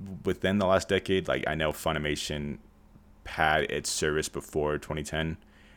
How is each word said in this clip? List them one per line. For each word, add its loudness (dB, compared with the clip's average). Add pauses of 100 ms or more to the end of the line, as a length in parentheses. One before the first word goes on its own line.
(260)
within 0
the 2
last 4
decade. 2
Like, 0
I 0
know 0
Funimation -2 (680)
had 2
its -4
service 0
before -2
twenty -6
ten, -2 (400)